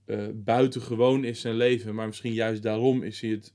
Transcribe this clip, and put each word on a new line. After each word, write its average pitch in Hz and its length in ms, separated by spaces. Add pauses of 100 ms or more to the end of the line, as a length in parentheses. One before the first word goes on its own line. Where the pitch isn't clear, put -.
eh, 104 280
buitengewoon 123 920
is 117 180
zijn 113 140
leven. 113 400
Maar 110 120
misschien 113 260
juist 110 300
daarom 117 400
is 104 180
hij 113 80
het 107 260